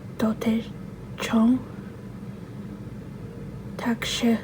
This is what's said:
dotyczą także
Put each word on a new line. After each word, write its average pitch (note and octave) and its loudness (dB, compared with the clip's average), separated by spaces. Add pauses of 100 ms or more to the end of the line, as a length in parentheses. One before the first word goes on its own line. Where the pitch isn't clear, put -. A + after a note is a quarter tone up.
(180)
dotyczą - 4 (2250)
także A#3 2